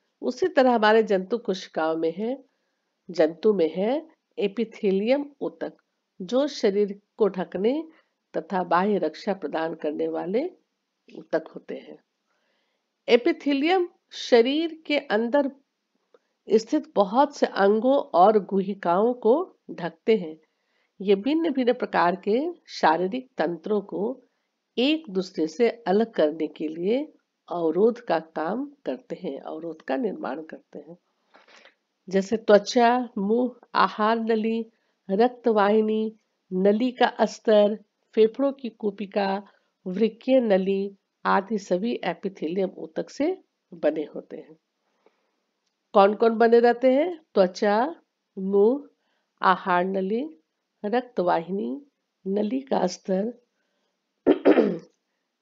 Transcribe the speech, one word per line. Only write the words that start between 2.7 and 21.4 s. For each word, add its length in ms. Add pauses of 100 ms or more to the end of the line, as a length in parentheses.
जंतु 440
में 200
है 340 (300)
एपिथेलियम 1040
ऊतक, 320 (500)
जो 240
शरीर 540 (160)
को 120
ढकने 600 (480)
तथा 280
बाह्य 340
रक्षा 360
प्रदान 400
करने 340
वाले 420 (640)
ऊतक 400
होते 200
हैं। 240 (1080)
एपिथेलियम 800 (220)
शरीर 760
के 120
अंदर 520 (1000)
स्थित 440
बहुत 420
से 100
अंगों 500
और 480
गुहिकाओं 720
को 420 (140)
ढकते 460
हैं। 200 (640)
ये 140
भिन्न-भिन्न 580